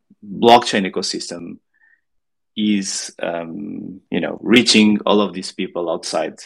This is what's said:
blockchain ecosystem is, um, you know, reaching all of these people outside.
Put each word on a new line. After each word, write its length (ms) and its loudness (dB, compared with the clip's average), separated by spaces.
blockchain 640 2
ecosystem 720 -8
is, 640 -2
um, 840 -8
you 100 -2
know, 180 -4
reaching 640 4
all 160 4
of 140 0
these 180 -10
people 380 -6
outside. 560 -4